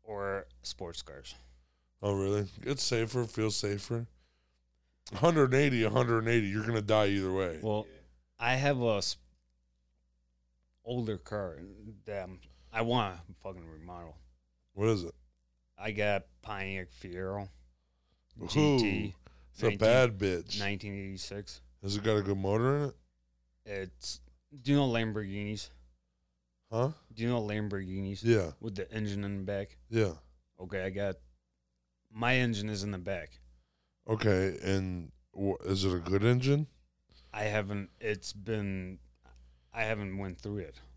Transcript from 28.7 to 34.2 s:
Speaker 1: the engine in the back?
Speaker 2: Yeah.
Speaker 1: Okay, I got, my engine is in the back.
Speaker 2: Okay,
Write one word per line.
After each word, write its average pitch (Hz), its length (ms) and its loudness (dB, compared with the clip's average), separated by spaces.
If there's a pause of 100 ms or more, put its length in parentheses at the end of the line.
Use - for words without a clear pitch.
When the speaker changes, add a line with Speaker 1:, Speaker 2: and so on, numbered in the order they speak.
Speaker 1:
the 95 180 -8
engine 104 320 -4
in 101 140 -6
the 95 60 -6
back? 101 320 -6 (120)
Speaker 2:
Yeah. 110 240 2 (480)
Speaker 1:
Okay, 92 220 -6
I 95 80 -2
got, 98 260 -2 (960)
my 113 240 2
engine 117 340 2
is 101 120 -4
in 101 80 -2
the 98 80 -4
back. 87 400 -6 (680)
Speaker 2:
Okay, 98 560 2